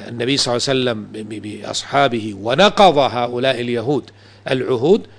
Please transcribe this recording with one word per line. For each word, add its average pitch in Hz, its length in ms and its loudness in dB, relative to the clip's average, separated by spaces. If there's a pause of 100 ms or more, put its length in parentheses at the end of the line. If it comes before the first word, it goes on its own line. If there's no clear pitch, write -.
النبي 120 280 0
صلى 123 200 0
الله 120 120 -2
عليه 135 120 0
وسلم 117 240 -2
ب-، 107 300 -12
ب-، 101 80 -10
بأصحابه 107 1000 -2
ونقض 170 560 4
هؤلاء 123 640 0
اليهود 120 500 -2 (400)
العهود، 131 560 2 (120)